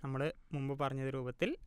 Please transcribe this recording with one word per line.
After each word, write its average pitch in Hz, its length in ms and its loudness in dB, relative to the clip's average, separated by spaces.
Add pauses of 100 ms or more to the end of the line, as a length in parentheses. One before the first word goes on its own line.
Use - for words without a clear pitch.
നമ്മൾ 135 280 2 (200)
മുമ്പ് 139 260 0
പറഞ്ഞ 135 320 2
രൂപത്തിൽ 131 460 0 (100)